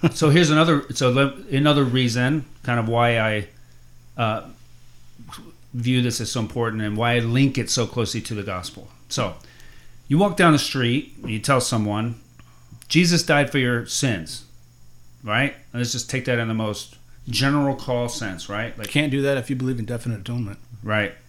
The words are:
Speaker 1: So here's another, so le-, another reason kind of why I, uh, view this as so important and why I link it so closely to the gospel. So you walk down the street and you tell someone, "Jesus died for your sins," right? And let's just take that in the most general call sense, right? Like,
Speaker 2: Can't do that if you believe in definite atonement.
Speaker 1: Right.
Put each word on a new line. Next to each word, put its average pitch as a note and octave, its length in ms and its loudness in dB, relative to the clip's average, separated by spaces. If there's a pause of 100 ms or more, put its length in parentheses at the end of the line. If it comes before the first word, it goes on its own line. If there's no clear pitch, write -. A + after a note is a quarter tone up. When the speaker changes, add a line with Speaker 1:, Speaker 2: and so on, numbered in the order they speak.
(140)
Speaker 1:
So D#3+ 160 4
here's D#3 220 6
another, D#3 420 4
so B2+ 160 2
le-, C3+ 240 2 (180)
another C#3+ 320 4
reason B2 640 2 (160)
kind A#2+ 180 0
of A2+ 80 -2
why A#2 320 2
I, G#2+ 280 -2 (680)
uh, A2 260 -2 (1300)
view B2 300 2
this A#2+ 180 -2
as G#2+ 100 -6
so B2 100 -2
important A2 420 -2
and G#2 120 -2
why A#2 200 2
I A#2+ 40 4
link B2+ 380 2
it A2+ 140 -4
so A#2 160 0
closely A2+ 340 -4
to A2 140 -8
the G2+ 80 -6
gospel. F#2 440 -10 (220)
So G#2 240 -4 (760)
you D3 120 4
walk G3 180 2
down F3 140 8
the D3 80 6
street C3 540 -2 (100)
and - 80 -6
you A2 80 -2
tell C3 200 2
someone, A2 600 -2 (680)
"Jesus E3+ 360 4
died D3 260 2
for - 80 0
your B2 300 0
sins," G2 560 -4 (800)
right? A#2+ 320 -2 (180)
And B2 80 -4
let's A#2 120 -2
just A#2+ 140 -6
take C3 180 -4
that B2 120 0
in A2+ 120 -2
the A2+ 40 -2
most A2 440 -4 (300)
general C#3 480 0
call A#2+ 320 -2
sense, F#2+ 400 -8
right? A2 300 -6
Like, A2 120 -10
Speaker 2:
Can't D3 220 0
do C#3 120 0
that C#3 140 2
if B2 120 -6
you C#3 60 -2
believe B2+ 240 -4
in A2 60 -4
definite A#2 340 -6
atonement. G#2 400 -6 (240)
Speaker 1:
Right. G#2 300 -2 (160)